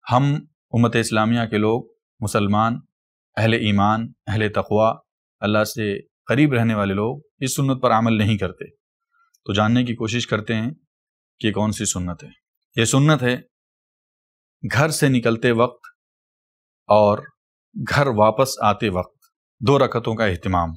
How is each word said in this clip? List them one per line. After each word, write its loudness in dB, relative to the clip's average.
ہم 2
امت 2
اسلامیہ 0
کے 0
لوگ، 0
مسلمان، 0
اہل 2
ایمان، 0
اہل -2
تقوی، 0
اللہ 0
سے -6
قریب 0
رہنے 2
والے 0
لوگ -4
اس -6
سنت -2
پر 2
عمل 2
نہیں 2
کرتے۔ -8
تو -8
جاننے 2
کی -6
کوشش -4
کرتے -4
ہیں -4
کہ -2
کون -2
سی -6
سنت -6
ہے۔ -20
یہ 4
سنت 2
ہے 0
گھر 2
سے 0
نکلتے 0
وقت 0
اور 4
گھر 2
واپس 2
آتے 0
وقت -6
دو 4
رکعتوں 0
کا 0
اہتمام۔ -2